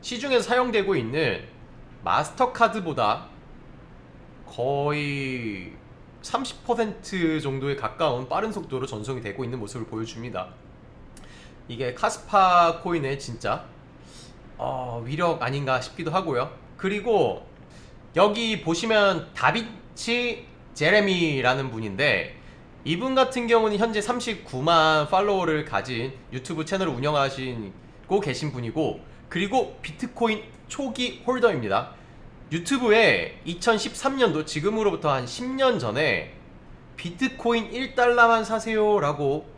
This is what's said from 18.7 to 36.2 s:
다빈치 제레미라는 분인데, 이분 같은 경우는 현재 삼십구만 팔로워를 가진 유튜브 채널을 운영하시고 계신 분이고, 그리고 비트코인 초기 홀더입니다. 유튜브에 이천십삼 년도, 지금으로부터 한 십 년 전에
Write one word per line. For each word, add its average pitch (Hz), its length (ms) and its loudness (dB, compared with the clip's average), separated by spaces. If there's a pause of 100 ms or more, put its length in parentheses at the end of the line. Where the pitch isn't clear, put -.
다빈치 233 1120 -2 (280)
제레미라는 151 960 4
분인데, 110 680 0 (480)
이분 226 300 -2
같은 254 320 2
경우는 220 300 4
현재 214 240 0
삼십구만 160 1080 2
팔로워를 185 580 2
가진 120 480 -4 (180)
유튜브 151 320 -6
채널을 185 280 -2
운영하시고 131 1300 -2
계신 147 300 -2
분이고, 123 480 -4 (280)
그리고 202 540 -2
비트코인 220 600 -4 (260)
초기 247 580 -6
홀더입니다. 135 680 2 (580)
유튜브에 190 960 2
이천십삼 226 720 -2
년도, 170 300 2
지금으로부터 185 680 0
한 127 140 -2
십 240 240 -8
년 262 280 2
전에 117 560 0 (600)